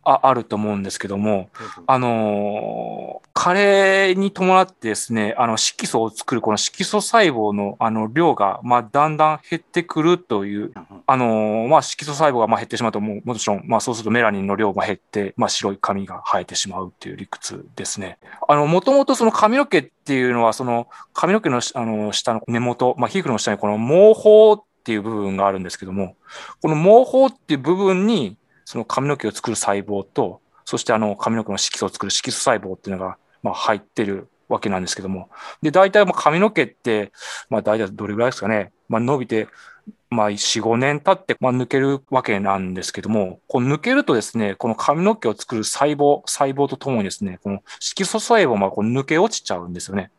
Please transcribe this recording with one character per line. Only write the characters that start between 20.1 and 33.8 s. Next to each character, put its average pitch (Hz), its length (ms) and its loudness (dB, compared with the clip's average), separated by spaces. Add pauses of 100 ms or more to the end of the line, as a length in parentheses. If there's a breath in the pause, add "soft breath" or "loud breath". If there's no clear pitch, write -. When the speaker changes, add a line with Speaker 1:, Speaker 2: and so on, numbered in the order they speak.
Speaker 1:
い 131 80 2
う 127 100 2
の 120 100 2
は、 110 120 4
そ 131 100 -6
の 120 240 -2 (240 loud breath)
髪 175 220 2
の 220 80 0
毛 160 80 0
の 123 100 2
し-、 - 160 -8
あ 123 80 -4
の、 107 280 -4
下 - 200 -2
の 113 160 -2
根 117 120 -2
元、 123 360 0
ま 123 100 -2
あ、 - 20 -6
皮 190 120 -2
膚 156 80 -4
の 120 80 0
下 107 160 -2
に 101 60 -2
こ 104 100 -2
の 104 80 0
毛 170 420 6
包 214 360 8
っ 208 80 -4 (220)
て 120 80 -2
い 107 40 0
う 104 60 -2
部 107 80 -6
分 101 260 -2
が 98 100 2
あ 98 60 2
る 95 80 -4
ん - 20 -8
で 90 60 -8
す - 100 -12
け - 60 -14
ど 92 80 -10
も、 95 240 -6 (460 loud breath)
こ 160 60 0
の 156 80 2
毛 202 280 8
包 262 220 4
っ 262 40 0
て - 220 -8
い 151 60 2
う - 20 -6
部 156 160 2
分 190 300 2
に、 143 320 -2 (300)
そ - 80 -12
の 117 80 -6
髪 135 240 -2
の 143 80 0
毛 - 100 -8
を 104 40 0
作 - 180 -8
る 107 80 -2
細 101 220 -2
胞 101 240 -6
と、 95 400 -6 (240 soft breath)
そ - 100 -6
し - 80 -6
て - 80 0
あ 110 60 2
の 107 180 -2
髪 113 200 -2
の 110 80 -4
毛 104 80 -8
の 98 40 -6
色 - 220 -6
素 104 80 -2
を - 20 -4
作 - 160 -8
る 98 60 -8
色 - 200 -4
素 - 80 -6
細 120 200 2
胞 95 160 -8
っ - 40 -14
て - 120 -14
い - 20 -4
う 95 60 -6
の 92 40 -8
が、 95 140 -8 (260)
ま 101 100 -4
あ、 - 20 -6
入 107 240 -2
っ - 20 -8